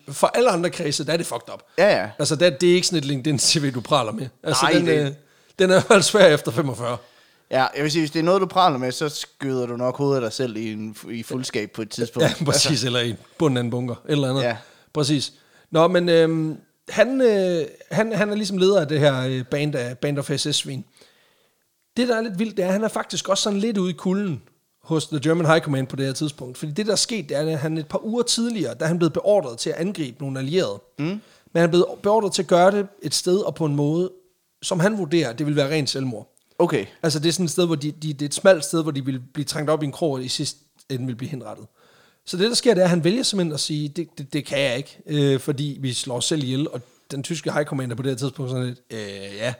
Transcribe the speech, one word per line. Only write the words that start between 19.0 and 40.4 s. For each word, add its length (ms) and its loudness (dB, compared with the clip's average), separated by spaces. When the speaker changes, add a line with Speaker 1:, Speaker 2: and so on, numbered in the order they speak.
Speaker 1:
øh, 300 -2
band 240 -2
af, 220 -6
Band 220 -2
of 180 -6
S 140 -4
S-svin. 340 -4
Det, 100 2
der 100 2
er 40 0
lidt 180 -4
vildt, 180 -4
det 60 2
er, 40 0
at 60 2
han 100 0
er 40 2
faktisk 420 -6
også 140 0
sådan 160 0
lidt 180 0
ude 120 0
i 40 -4
kulden 480 -2
hos 240 -2
The 160 -4
German 220 2
High 160 4
Command 260 -2
på 80 -12
det 100 -2
her 80 -4
tidspunkt. 440 -8
Fordi 140 -8
det, 140 -4
der 60 0
er 40 2
sket, 340 -2
det 80 -2
er, 40 0
at 180 -2
han 180 -2
et 100 -6
par 180 -6
uger 180 0
tidligere, 500 -2
da 120 -4
han 140 2
blev 100 4
beordret 500 2
til 100 -4
at 60 -2
angribe 480 -6
nogle 160 -4
allierede. 420 -2
Speaker 2:
Mm. 60 -2
Speaker 1:
Men 80 2
han 80 4
blev 160 4
beordret 300 2
til 80 -2
at 60 -6
gøre 240 6
det 160 0
et 120 -6
sted 260 2
og 160 -4
på 100 -2
en 100 0
måde, 360 0
som 160 -2
han 180 2
vurderer, 360 0
det 120 -6
vil 100 0
være 140 2
rent 200 -2
selvmord. 420 -6
Speaker 2:
Okay. 260 2
Speaker 1:
Altså, 160 0
det 100 0
er 40 2
sådan 120 -2
et 60 -2
sted, 140 2
hvor 100 0
de, 160 -4
de, 220 -8
det 80 -10
er 40 -2
et 80 -6
smalt 300 4
sted, 200 -2
hvor 80 -4
de 140 -6
vil 160 -4
blive 120 -6
trængt 240 -4
op 140 0
i 20 0
en 60 -2
krog, 200 -2
og 120 -4
i 40 -8
sidst 300 -6